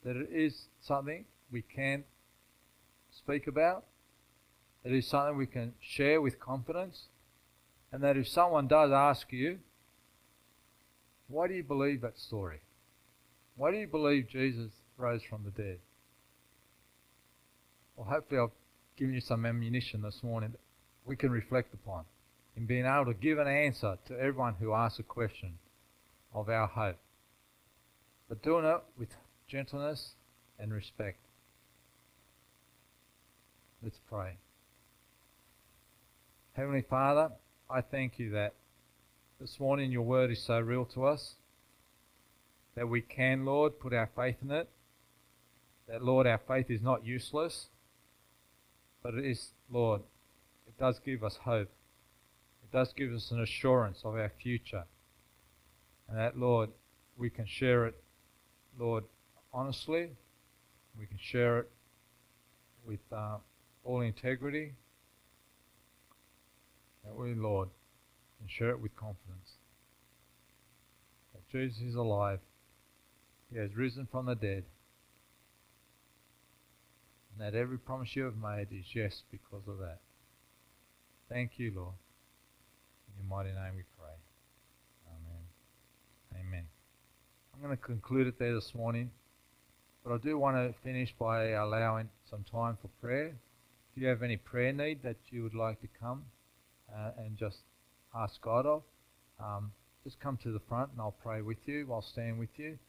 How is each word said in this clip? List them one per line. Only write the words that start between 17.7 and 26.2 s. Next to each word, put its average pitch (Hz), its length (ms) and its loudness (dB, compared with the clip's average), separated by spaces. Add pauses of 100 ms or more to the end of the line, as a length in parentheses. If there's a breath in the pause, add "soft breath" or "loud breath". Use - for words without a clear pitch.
Well, 120 80 -10
hopefully 139 340 2
I've 117 160 2 (400)
given 131 180 0
you 127 80 0
some 117 240 0
ammunition 117 560 0
this 104 220 -8
morning 113 280 -2
that - 100 -14 (420)
we 131 140 -6
can 131 140 2
reflect 120 420 0
upon 92 320 -8 (500)
in 113 100 -4
being 123 200 2
able 135 200 4
to 120 80 0
give 147 260 2
an 143 80 4
answer 139 580 2
to 127 120 -10
everyone 127 380 0
who 110 180 0
asks 113 260 2
a 113 40 -6
question 95 560 -4 (720)